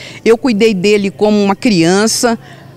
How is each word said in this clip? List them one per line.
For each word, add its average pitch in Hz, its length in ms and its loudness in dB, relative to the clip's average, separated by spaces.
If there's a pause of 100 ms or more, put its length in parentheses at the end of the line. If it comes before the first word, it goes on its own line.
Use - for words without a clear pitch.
(240)
eu 220 140 2
cuidei 226 360 0
dele 196 380 0
como 208 320 0
uma 196 120 0
criança, 208 840 0 (380)